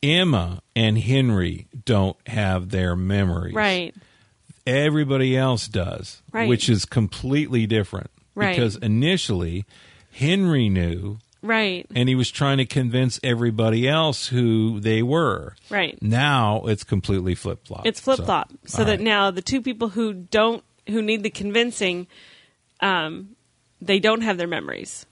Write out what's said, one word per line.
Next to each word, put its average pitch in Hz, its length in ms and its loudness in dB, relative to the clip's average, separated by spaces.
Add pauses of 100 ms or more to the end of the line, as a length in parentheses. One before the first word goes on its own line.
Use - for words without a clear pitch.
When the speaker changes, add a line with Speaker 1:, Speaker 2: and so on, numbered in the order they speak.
Speaker 1:
Emma 143 600 2 (120)
and 110 240 4
Henry 104 680 0 (180)
don't 98 320 2 (120)
have 95 420 -2
their 92 260 0
memories. 90 580 0
Speaker 2:
Right. 190 400 -2 (720)
Speaker 1:
Everybody 135 720 2
else 131 320 2
does, - 540 -6 (100)
Speaker 2:
Right. 226 160 0
Speaker 1:
which 120 200 2
is 110 160 4
completely 123 800 0
different. 101 440 -2 (240)
Speaker 2:
Right. 202 200 0
Speaker 1:
Because 113 220 0
initially, 107 880 0 (480)
Henry 156 560 2
knew. 90 500 -2 (240)
Speaker 2:
Right. 208 520 -2
Speaker 1:
And 123 140 2
he 131 60 2
was 127 160 0
trying 139 280 0
to 131 80 0
convince 127 560 0
everybody 117 680 2
else 156 380 0
who 113 540 2
they 110 220 2
were. 120 520 0 (160)
Speaker 2:
Right. 190 320 -2
Speaker 1:
Now 117 640 2
it's 107 180 -2
completely 92 500 -2
flip-flop. - 520 -8
Speaker 2:
It's 226 140 -2
flip-flop. 220 500 0 (160)
Speaker 1:
So, - 100 -8
Speaker 2:
So - 40 -4
Speaker 1:
all 220 60 4
Speaker 2:
that 214 60 2
Speaker 1:
right. 190 80 0
Speaker 2:
now 208 300 2
the 185 120 -6
two 262 200 -2
people 233 260 -4
who 214 240 -2
don't, 214 500 0 (240)
who 220 160 -2
need 214 200 0
the 208 80 -2
convincing, 202 760 -2 (760)
um, 180 500 -2 (500)
they 196 200 0
don't 220 200 2
have 220 160 0
their 175 100 -2
memories. 78 640 -8